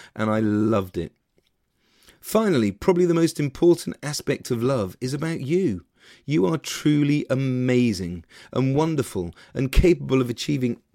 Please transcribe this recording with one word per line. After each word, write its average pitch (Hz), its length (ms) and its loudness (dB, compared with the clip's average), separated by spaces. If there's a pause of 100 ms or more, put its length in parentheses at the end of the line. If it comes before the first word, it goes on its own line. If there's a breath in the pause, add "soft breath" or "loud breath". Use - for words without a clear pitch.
(160 loud breath)
and 107 120 -2
I 107 120 0
loved 104 560 0
it. 82 160 -6 (1080 soft breath)
Finally, 165 520 0
probably 180 320 2
the 170 80 2
most 165 260 0
important 170 640 2
aspect - 480 -6
of 117 120 -2
love 120 360 -2
is 127 140 -6
about 156 300 -6
you. 147 420 0 (400 soft breath)
You 165 220 2
are 165 100 0
truly 147 720 0
amazing 123 960 0 (260 loud breath)
and 131 240 0
wonderful 139 600 -2 (180 loud breath)
and 131 180 -4
capable 135 520 4
of 123 80 -2
achieving 123 500 -4 (140)